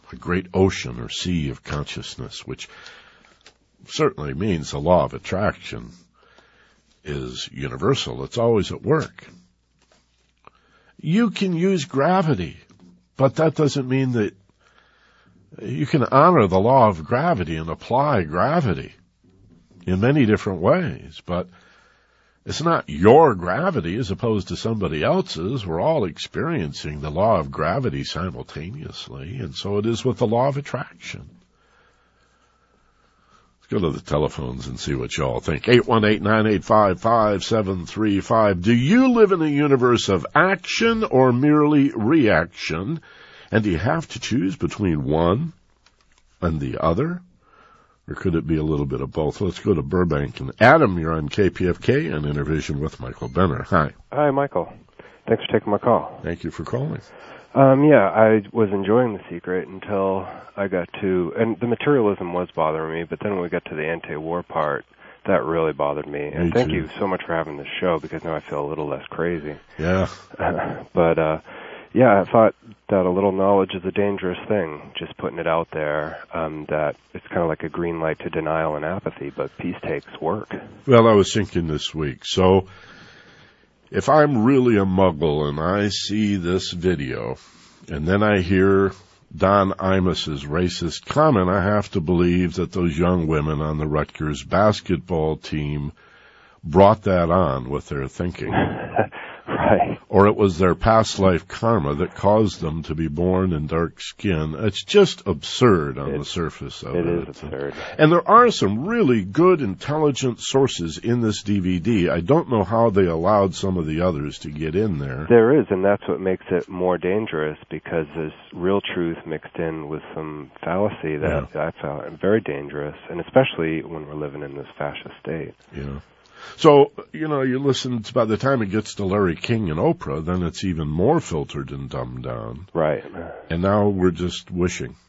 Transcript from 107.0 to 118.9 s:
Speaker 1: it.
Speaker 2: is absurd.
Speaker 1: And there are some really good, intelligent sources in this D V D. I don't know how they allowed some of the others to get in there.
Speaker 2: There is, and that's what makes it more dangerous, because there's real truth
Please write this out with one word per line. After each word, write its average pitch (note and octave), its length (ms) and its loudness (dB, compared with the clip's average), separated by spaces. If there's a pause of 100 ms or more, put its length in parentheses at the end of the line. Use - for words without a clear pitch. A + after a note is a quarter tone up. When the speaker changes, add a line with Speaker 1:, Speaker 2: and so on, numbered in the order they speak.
Speaker 1:
it. E2+ 220 -4
Speaker 2:
is - 140 -18
absurd. C#2+ 320 -8 (240)
Speaker 1:
And D#3 120 6
there E3+ 160 2
are A3+ 240 6
some A2 360 -2
really E3 360 2
good, D#3 380 2
intelligent C3+ 800 -2
sources E2+ 580 0
in A#2+ 220 0
this G#2+ 220 0
D G2+ 180 0
V F2+ 180 0
D. F2+ 300 2
I D2 120 0
don't D3 300 2
know G#2+ 140 2
how A2+ 260 4
they F#2+ 140 4
allowed F2+ 500 2
some F#2+ 220 -4
of D#2+ 100 -2
the D#2 140 -2
others D2 400 -2
to D#2 100 -10
get D#2 240 -6
in G2 240 0
there. C#2 300 -8
Speaker 2:
There A#2+ 320 8
is, G2+ 80 0
and F#2+ 160 0
that's G2+ 240 2
what E2+ 120 -2
makes F#2 300 -2
it F2+ 180 -2
more F#2 280 -2
dangerous, E2+ 640 -4 (120)
because D#2 440 -6
there's D#2 180 -6 (220)
real F#2+ 260 0
truth E2+ 460 -4